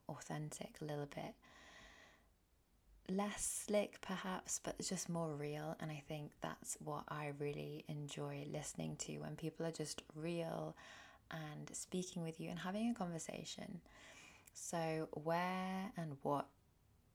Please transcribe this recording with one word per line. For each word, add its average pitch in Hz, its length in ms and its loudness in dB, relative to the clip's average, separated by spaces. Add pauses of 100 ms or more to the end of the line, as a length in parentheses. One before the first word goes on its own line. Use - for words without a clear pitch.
authentic, - 720 -2
a 156 40 0
little 147 200 2
bit 156 300 -4 (1700)
less 202 600 2
slick 208 340 6
perhaps, - 600 0
but - 160 0
it's - 100 2
just 180 180 2
more 165 280 2
real. 151 440 0
And 160 120 -2
I 147 160 -4
think 151 240 -2 (100)
that's - 420 -2
what 151 240 0
I 151 300 0
really 147 500 0
enjoy 143 640 -2
listening 151 500 0
to, 151 180 -2
when 151 160 -2
people 160 320 0
are 165 40 2
just 156 300 0 (140)
real 165 600 2 (540)
and 151 440 -4
speaking 180 500 0
with 160 160 -2
you 165 100 -2
and 175 80 0
having 196 320 4
a 233 60 4
conversation. - 840 -2 (760)
So 160 560 2
where 185 840 2
and 156 280 -2
what 143 240 6 (680)